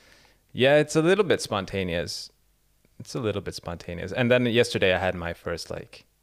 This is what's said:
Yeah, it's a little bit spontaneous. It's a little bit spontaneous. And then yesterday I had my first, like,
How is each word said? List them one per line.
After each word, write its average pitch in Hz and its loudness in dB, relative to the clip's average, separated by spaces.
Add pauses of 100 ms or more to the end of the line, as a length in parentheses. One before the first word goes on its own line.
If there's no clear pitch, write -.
(520)
Yeah, 135 4
it's 147 0
a 160 4
little 190 4
bit 127 0
spontaneous. 90 -4 (680)
It's - -14
a 143 -6
little 101 -2
bit 85 -10
spontaneous. 85 -10
And 120 2
then 123 4
yesterday 110 4
I 90 2
had 92 0
my 85 -6
first, - -8
like, - -14 (180)